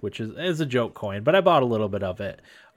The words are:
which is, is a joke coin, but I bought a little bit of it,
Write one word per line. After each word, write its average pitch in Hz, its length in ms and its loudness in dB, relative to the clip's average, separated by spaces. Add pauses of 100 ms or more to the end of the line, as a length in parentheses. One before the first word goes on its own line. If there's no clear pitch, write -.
which 104 200 -6
is, 110 180 -6
is 165 220 -2
a 156 60 -2
joke 120 280 0
coin, 101 300 -6
but 151 100 4
I 190 80 4
bought 170 200 6
a 127 40 2
little 110 240 0
bit 98 120 -4
of 92 200 -4
it, 98 180 -8 (360)